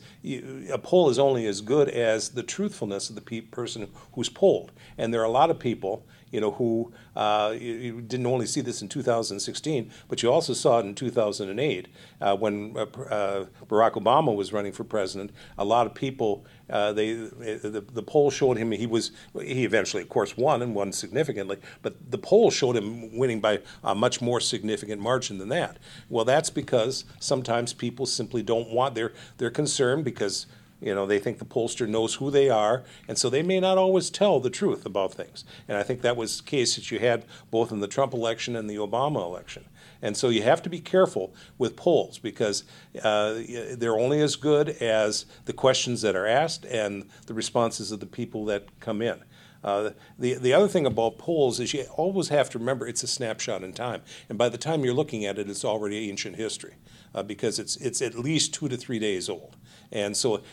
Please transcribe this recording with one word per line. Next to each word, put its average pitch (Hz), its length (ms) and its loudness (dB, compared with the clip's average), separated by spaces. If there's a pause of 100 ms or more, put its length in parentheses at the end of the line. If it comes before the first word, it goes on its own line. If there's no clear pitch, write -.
(220)
you, 135 500 -10
a 131 60 -4
poll 175 320 6
is 120 80 2
only 135 280 4
as 101 140 -2
good 139 280 4
as 110 420 0
the 120 120 -6
truthfulness 113 680 -6
of 113 60 -14
the - 40 -12
pe-, 113 200 -8
person 113 480 -10 (240)
who's 117 180 -4
polled. 156 420 4 (240)
And 117 160 -2
there 117 80 2
are 113 40 2
a 113 60 2
lot 147 200 6
of 160 80 0
people, 104 480 -4 (240)
you 113 100 -2
know, 107 120 2
who, 117 400 0 (220)
uh, 107 440 0
you, 120 140 -8
you 117 280 -8
didn't 123 260 -4
only 123 200 0
see 143 160 -2
this 117 180 -6
in 101 80 -10
two 139 140 -6
thousand 113 380 0
sixteen, 123 500 -4 (180)
but 117 140 -4
you 117 100 4
also 139 220 2
saw 123 240 4
it 104 80 0
in 101 80 -8
two 120 160 -4
thousand 104 400 0
and 107 100 -4
eight, 110 280 -2 (320)
uh, 101 160 2
when, 104 400 -2
uh, 110 100 -2
pr-, 104 240 -14
uh, 98 340 -2 (220)
Barack 110 260 6
Obama 123 420 4
was 98 160 -2
running 101 220 -4
for 113 120 -10
president. 98 460 -4 (280)
A 104 60 -2
lot 113 220 4
of 104 60 -6
people, 123 540 -2 (240)
uh, 104 240 2
they, 107 180 2
the, 110 800 -6
the 117 100 -6
poll 143 280 4
showed 127 260 2
him 113 160 0
he 107 140 -2
was, 113 240 0 (240)
he - 300 -2
eventually, 95 380 2
of 80 60 -12
course, 104 260 0
won 123 280 2
and 120 120 -4
won 98 180 -2
significantly, 101 680 -4 (240)
but - 280 -8
the 120 80 -2
poll 196 320 6
showed 123 260 2
him 113 420 -6
winning 120 220 2
by 104 200 4 (240)
a 104 100 2
much 120 280 2
more 120 180 2
significant 107 640 -4
margin 120 340 0
than 95 140 -8
that. 156 280 -2 (300)
Well, 113 160 2
that's 139 240 4
because 127 560 0 (160)
sometimes 120 540 -2
people 120 320 -6
simply 113 360 -4
don't 113 280 0
want, 123 240 0
they're, 113 180 -2 (240)
they're 120 140 -2
concerned 143 540 0
because, 107 420 -2 (340)
you 101 140 -2
know, 98 120 0
they 101 140 4
think 113 180 -4
the 107 60 -12
pollster 117 420 -2
knows 110 280 0
who 135 160 -4
they 139 200 6
are, 113 320 2 (240)
and 110 100 -6
so 123 140 0
they 139 120 2
may 185 180 2
not 190 180 4
always 185 320 4
tell 185 300 4
the 120 100 0
truth - 340 -2
about 95 300 -2
things. - 300 -12 (240)
And 104 100 -2
I - 60 0
think 123 180 -4
that 120 140 2
was 113 220 -4
the - 60 -14
case 123 300 0
that - 160 -10
you 113 80 -4
had 113 260 2 (280)
both 113 180 2
in 107 80 -4
the 101 80 -2
Trump 131 280 -2
election 117 420 -2
and 107 120 -6
the 104 80 -6
Obama 113 460 0
election. - 420 -10 (400)
And 107 120 -2
so 131 120 2
you 113 140 4
have 143 200 6
to - 60 -8
be 175 120 -8
careful 165 520 2 (240)
with 117 200 -2
polls 135 420 2
because, 104 460 -2 (320)
uh, 107 420 2 (100)
y-, 117 300 -8
they're 117 180 2
only 135 240 2
as 147 140 2
good 147 360 2
as 110 560 2 (180)
the 127 80 -4
questions 127 500 2
that 98 140 2
are 95 100 0
asked 147 380 0
and 101 440 -4 (180)
the 117 80 -12
responses 110 580 -2
of 104 80 -8
the - 60 -10
people 113 400 -8
that - 340 -4
come 107 200 -4
in. 113 220 -2 (400)
Uh, 104 280 0 (280)
the, 123 160 0
the 127 180 2
other 190 140 8
thing 175 200 2
about 113 300 0
polls 143 440 0
is 117 120 -2
you 135 120 -4 (120)
always 180 340 0
have 143 200 2
to 123 80 -8
remember 117 300 -2
it's - 160 -6
a - 20 -8
snapshot 110 560 -4
in 92 100 -10
time. 117 300 -8 (260)
And 113 80 -6
by 120 120 4
the 120 100 -4
time 151 260 -2
you're 123 80 2
looking 123 320 -2
at 101 140 -4
it, 101 100 -4
it's 101 160 -8
already 107 460 -2
ancient 98 240 -8
history, 104 400 -8 (400)
uh, 101 80 -4
because 104 380 -4
it's, - 160 -6
it's 135 260 -4
at 113 140 -4
least 151 360 0
two 151 160 -6
to 123 80 -4
three 123 220 -6
days 101 300 -2
old. - 280 -10 (360)
And 104 240 -2
so 107 260 0 (100)